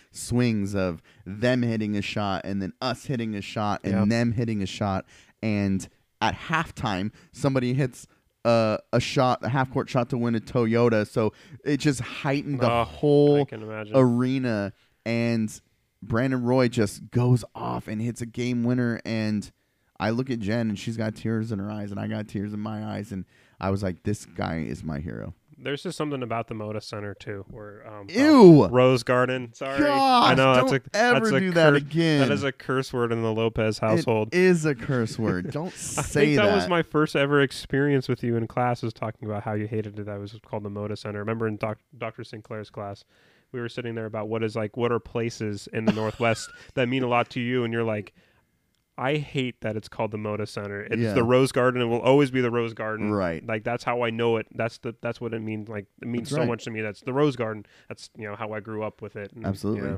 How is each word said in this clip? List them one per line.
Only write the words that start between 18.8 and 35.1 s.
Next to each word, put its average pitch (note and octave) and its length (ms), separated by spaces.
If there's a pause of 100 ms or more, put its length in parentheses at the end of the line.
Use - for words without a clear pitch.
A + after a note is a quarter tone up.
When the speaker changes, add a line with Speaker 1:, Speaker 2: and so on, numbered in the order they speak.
Speaker 1:
And G#2+ 460 (500)
I G#2+ 100
look B2+ 200
at A#2 80
Jen, A2+ 320
and G2 80
she's A2+ 180
got A2 200
tears A2+ 360
in G2+ 60
her G2+ 120
eyes, G#2 200
and G2+ 80
I G#2+ 80
got G#2+ 220
tears G#2 260
in G#2 60
my G#2+ 240 (100)
eyes. G2+ 160
And F#2 140 (360)
I F#2+ 100
was G2 120
like, F#2 220
"This G#2 220
guy F2+ 320
is C#2 260
my D2+ 160
hero." A1+ 340 (260)
Speaker 2:
There's C3+ 220
just F3 160
something D3 240
about A2+ 240
the - 80
Moda G#2+ 260
Center, G#2 340
too, G2 360
where, G#2 380
um, G2+ 200
Speaker 1:
Ew! G#3+ 540
Speaker 2:
uh, F2+ 60
Rose B2+ 340
Garden. B2+ 520
Sorry. C3+ 260
Speaker 1:
Gosh, C4+ 500
Speaker 2:
I B2+ 60
know, C3 180
that's B2+ 160
Speaker 1:
don't C#3 240
Speaker 2:
a, - 20
Speaker 1:
ever G#3+ 220
Speaker 2:
that's A3 140
a C3+ 80
Speaker 1:
do F#3 100
that E3 200
Speaker 2:
cur-, C#3+ 80
Speaker 1:
again. D3+ 420
Speaker 2:
that C3+ 120
is C#3+ 120
a C3+ 80
curse C3 400
word A#2+ 180
in A#2 120
the A2+ 100
Lopez A2 480
household. A2 500
Speaker 1:
It F3+ 80
is F3+ 280
a C#3+ 100
curse A#2 420